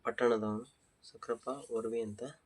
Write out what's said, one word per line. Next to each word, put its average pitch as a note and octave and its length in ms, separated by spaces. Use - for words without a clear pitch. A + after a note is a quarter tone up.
ಪಟ್ಟಣದವನು, A2+ 600
ಸಕ್ರಪ್ಪ B2+ 680
ಓರ್ವಿ A2+ 300
ಅಂತ. G#2 220